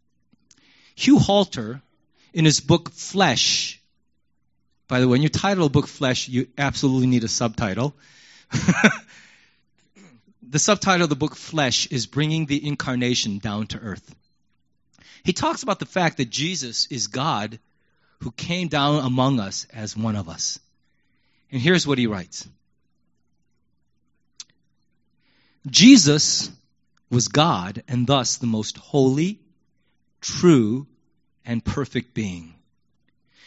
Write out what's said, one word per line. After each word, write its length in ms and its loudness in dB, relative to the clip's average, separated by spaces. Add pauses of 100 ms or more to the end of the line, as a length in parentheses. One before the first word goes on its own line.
(960)
Hugh 240 6
Halter, 600 0 (520)
in 120 2
his 140 4
book 320 0
Flesh, 880 -2 (1080)
by 120 0
the 80 4
way, 40 4
when 100 4
you 80 2
title 380 0
a 20 2
book 180 2
Flesh, 400 -4
you 200 -4 (100)
absolutely 500 0
need 160 2
a 40 -4
subtitle. 680 -4 (560)
<laughs> 140 -4 (1800)
The 100 0
subtitle 440 2
of 60 0
the 80 -2
book 180 -4
Flesh 520 -2
is 200 -4
Bringing 380 -2
the 200 -4
Incarnation 760 -4
Down 280 -6
to 120 -12
Earth. 360 -14 (1120)
He 80 0
talks 280 -4
about 180 -4
the 60 -10
fact 320 -2
that 120 -4
Jesus 600 -6
is 180 -8
God 520 -4 (640)
who 100 -10
came 380 -6
down 340 0
among 380 0
us 320 -8
as 240 -12
one 180 -2
of 140 -6
us. 280 -8 (920)
And 100 -6
here's 240 2
what 120 -2
he 100 0
writes. 400 -10 (3250)
"Jesus 800 6 (600)
was 160 0
God 600 0
and 180 -2
thus 300 0
the 100 -6
most 300 -4
holy, 640 0 (800)
true, 640 2 (560)
and 200 -6
perfect 500 -6
being. 400 -8 (920)